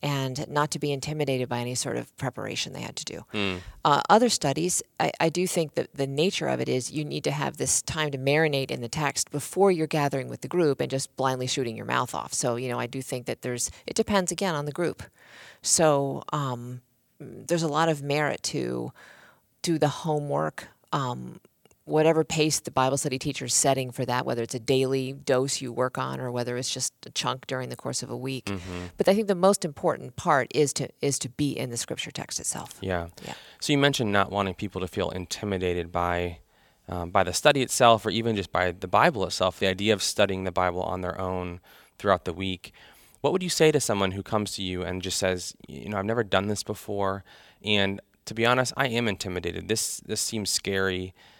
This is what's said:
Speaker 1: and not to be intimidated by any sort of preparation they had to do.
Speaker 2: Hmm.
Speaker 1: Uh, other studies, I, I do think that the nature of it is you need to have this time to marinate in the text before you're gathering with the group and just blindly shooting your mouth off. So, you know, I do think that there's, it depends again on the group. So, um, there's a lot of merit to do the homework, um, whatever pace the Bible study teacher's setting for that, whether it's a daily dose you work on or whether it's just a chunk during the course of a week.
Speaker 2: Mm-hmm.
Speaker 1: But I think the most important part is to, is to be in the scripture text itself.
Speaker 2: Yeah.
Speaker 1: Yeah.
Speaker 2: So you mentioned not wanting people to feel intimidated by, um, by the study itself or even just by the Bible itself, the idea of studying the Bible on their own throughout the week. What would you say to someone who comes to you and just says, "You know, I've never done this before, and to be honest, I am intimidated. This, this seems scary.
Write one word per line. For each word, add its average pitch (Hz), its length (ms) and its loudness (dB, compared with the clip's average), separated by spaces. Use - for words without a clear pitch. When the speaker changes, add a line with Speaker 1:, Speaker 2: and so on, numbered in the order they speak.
Speaker 1:
and 135 480 -2
not 147 200 2
to - 80 -4
be 143 140 -2
intimidated 139 560 -2
by 120 120 -2
any 120 140 -4
sort 123 220 -4
of - 220 -8
preparation 107 560 -6
they - 80 -10
had 110 140 -12
to - 100 -8
do. - 260 -10
Speaker 2:
Hmm. 101 220 -2
Speaker 1:
Uh, 147 280 4
other 220 180 8
studies, 156 540 0
I, 160 180 2
I 160 120 4
do 180 160 0
think 165 300 -2
that - 180 -2
the 139 120 -2
nature 151 400 0
of 127 140 0
it 127 80 -2
is 127 240 -2
you 151 140 -4
need 143 180 -6
to 147 60 0
have 143 260 -2
this 135 240 0
time 151 300 -2
to 139 80 -4
marinate 143 520 2
in 123 120 -4
the 117 60 -6
text 147 420 -2
before 185 400 2
you're 160 160 2
gathering 143 420 0
with 120 140 -10
the - 60 -6
group 151 340 2
and 131 80 -2
just 135 260 -4
blindly 131 300 2
shooting 120 280 -2
your 110 120 -10
mouth 123 280 0
off. - 200 -6
So, 123 220 0
you 127 120 -4
know, 123 100 -4
I 120 80 -2
do 131 140 -8
think 127 240 -6
that - 160 -6
there's, 123 300 -4
it - 100 -8
depends 202 340 0
again 175 240 -2
on 147 120 -2
the 147 60 -4
group. 170 300 -4
So, 139 640 4
um, 123 480 -4
there's 135 440 -4
a 165 60 0
lot 156 200 4
of 147 140 0
merit 143 400 0
to 123 500 -4
do 165 160 0
the 147 100 4
homework, 151 800 -2
um, 123 480 -4
whatever 156 380 4
pace 156 360 0
the - 100 -8
Bible 131 260 2
study 131 220 -2
teacher's 135 360 -4
setting 135 360 2
for 123 160 -4
that, 123 180 0
whether 123 180 -2
it's 117 120 -6
a 131 40 -6
daily 131 540 2
dose 135 480 2
you 131 100 -6
work 127 280 -2
on 131 200 -4
or 127 120 -6
whether 123 260 -2
it's 127 160 -4
just - 220 -4
a - 60 -14
chunk 127 360 -4
during 127 220 -4
the 123 80 -10
course - 260 -6
of 120 80 -10
a 120 60 -4
week. 131 300 -6
Speaker 2:
Mm-hmm. 90 400 -6
Speaker 1:
But - 100 0
I 196 80 8
think 208 140 2
the 202 60 2
most 190 320 4
important 147 500 -4
part 143 380 2
is 143 200 4
to, 135 140 -4
is 143 180 0
to - 80 -4
be 139 280 -2
in 127 120 -4
the 120 80 -8
scripture - 340 -6
text - 300 -8
itself. - 400 -8
Speaker 2:
Yeah. 90 280 0
Speaker 1:
Yeah. - 80 -8
Speaker 2:
So - 120 0
you 143 60 6
mentioned 135 340 4
not 101 180 4
wanting 98 240 0
people 95 260 -6
to 90 80 -2
feel 90 220 -2
intimidated 90 840 -2
by, 87 460 0
um, 90 220 -4
by 98 120 4
the 87 120 0
study 143 260 4
itself 117 460 6
or 107 40 0
even 113 240 0
just 98 160 -2
by 90 200 2
the 90 180 -8
Bible 107 380 4
itself, 92 320 0
the 101 80 2
idea 98 260 2
of 101 100 0
studying 98 420 0
the 92 80 -4
Bible 90 300 0
on 92 200 -4
their 90 180 -6
own 90 400 -4
throughout 98 260 4
the 90 80 -4
week. 92 400 -6
What 143 140 2
would 185 80 0
you 180 80 -2
say 156 220 6
to 147 80 2
someone 98 320 2
who 98 100 -4
comes 107 300 0
to 98 100 -8
you 90 200 -2
and 90 200 -4
just 92 160 -4
says, 92 360 0
"You 69 220 -12
know, 104 80 -2
I've 98 60 0
never 113 200 0
done 98 220 2
this 104 160 -2
before, 98 640 -4
and 98 380 2
to - 80 -10
be 113 100 2
honest, 123 320 4
I 135 120 2
am 117 200 0
intimidated. 90 600 -4
This, - 380 -2
this 107 140 -4
seems 107 300 -2
scary. 95 640 -2